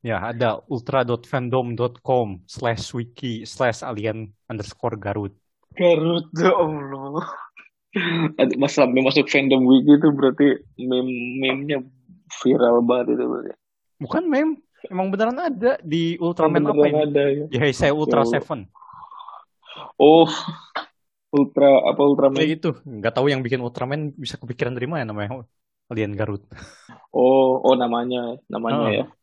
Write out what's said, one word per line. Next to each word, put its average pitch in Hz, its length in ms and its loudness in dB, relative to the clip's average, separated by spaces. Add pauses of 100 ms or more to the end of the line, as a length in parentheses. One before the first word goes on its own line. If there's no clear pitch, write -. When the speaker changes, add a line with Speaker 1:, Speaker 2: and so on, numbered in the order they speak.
Speaker 1:
Ya, 107 160 -4
ada 117 480 -4
ultra 127 320 -2
dot 120 240 -4
fandom 123 480 -4
dot 120 260 -4
com 117 460 -2
slash - 480 -6
wiki 120 560 -10
slash 123 320 -2
alien 110 480 -8 (160)
underscore 113 480 -8
Garut. 101 400 -6 (400)
Speaker 2:
Garut, 170 580 2
ya 170 220 2
Allah. 143 720 -4 (1120)
Aduh, 123 240 2
mas, 139 160 -2
sampai 127 240 2
masuk 135 240 2
fandom 135 400 2
wiki 135 320 6
itu 151 160 4
berarti 139 340 2 (300)
meme-memenya 127 1040 -4 (580)
viral 120 460 4
banget 123 320 0
itu 123 80 -2
berarti. 123 260 -6 (460)
Speaker 1:
Bukan 294 260 -6
meme, 311 380 -2 (240)
emang 190 240 -4
beneran 220 320 -2
ada 262 400 -2
di 165 400 -2
Ultraman 170 400 0
Speaker 2:
Oh, 147 80 0
beneran 147 80 0
Speaker 1:
apa 147 100 6
ini? 147 100 0 (120)
Speaker 2:
ada, 143 160 2
ya. 143 240 -2
Speaker 1:
Di 135 80 -4
Heisei 139 320 2
Ultra 147 320 2
Speaker 2:
Ya - 20 4
Allah. 117 140 0
Speaker 1:
Seven. 139 220 -6 (1400)
Speaker 2:
Oh, 160 320 8 (1040)
Ultra, 139 560 4
apa 131 160 -2
Ultraman? 139 320 4
Speaker 1:
Ya 156 100 2
itu, 156 300 -2
nggak 113 400 -6
tahu 139 160 2
yang 131 80 -4
bikin 123 240 -4
Ultraman 143 480 -6
bisa - 240 -12
kepikiran 123 400 -6
dari 123 80 -6
mana 139 240 -6
namanya 104 320 -8 (480)
alien 107 240 -4
Garut. 104 320 -6 (640)
Speaker 2:
Oh, 131 560 4
oh 131 80 6
namanya, 120 720 -2
namanya 113 320 -4
Speaker 1:
Oh, 113 160 0
Speaker 2:
ya. 101 120 -2 (180)